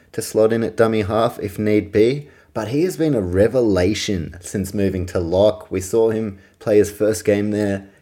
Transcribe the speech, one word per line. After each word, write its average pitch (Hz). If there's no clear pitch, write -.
to 113
slot 110
in 113
at -
dummy 110
half 110
if -
need 104
be, 127
but 107
he 147
has 175
been 156
a 110
revelation 98
since 98
moving 95
to 95
lock. 92
We 92
saw 113
him 110
play 107
his 101
first 104
game 104
there 101